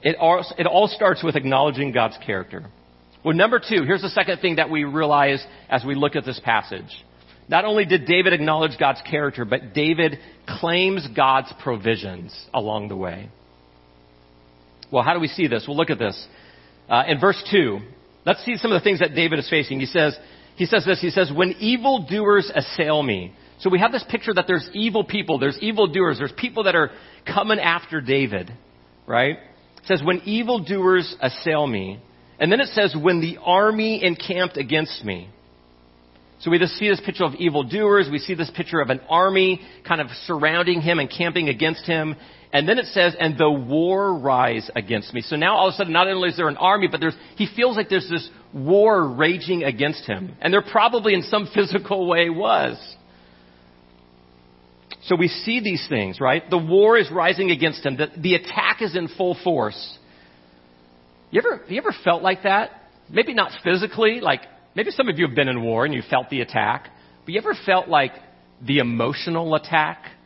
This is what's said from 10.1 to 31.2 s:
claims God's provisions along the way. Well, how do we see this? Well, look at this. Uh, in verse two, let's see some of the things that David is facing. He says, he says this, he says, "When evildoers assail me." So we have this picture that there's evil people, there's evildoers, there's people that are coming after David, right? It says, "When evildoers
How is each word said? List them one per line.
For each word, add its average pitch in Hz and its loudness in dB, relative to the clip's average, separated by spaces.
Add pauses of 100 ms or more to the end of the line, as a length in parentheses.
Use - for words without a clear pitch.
claims 175 -2
God's 135 2 (100)
provisions 98 -4 (220)
along 107 -4
the 98 -8
way. 95 -8 (1600)
Well, 127 2
how 139 2
do 175 2
we 160 -2
see 165 0
this? 117 -2
Well, 143 -6
look 160 0
at 127 -2
this. 101 -4 (640)
Uh, 123 4
in 151 0
verse 185 4 (100)
two, 127 2 (440)
let's - 0
see 240 -4
some 226 0
of 180 2
the - -14
things 196 2
that 160 0
David 160 2
is 135 -6
facing. 139 -2
He 135 -4
says, 151 2 (400)
he 180 0
says 185 2
this, 185 2
he 175 -2
says, 180 2
"When 180 0
evildoers 214 2
assail 151 0
me." 95 -2 (260)
So - 0
we 180 4
have 233 2
this 240 -4
picture 226 -4
that 180 0
there's 175 -2
evil 214 -2
people, 151 -2
there's 139 0
evildoers, 185 0
there's 135 -6
people 220 -6
that 190 2
are 156 2 (360)
coming 208 0
after 165 -2
David, 123 -2 (560)
right? 131 2
It - -20
says, 170 0
"When 175 0
evildoers 196 0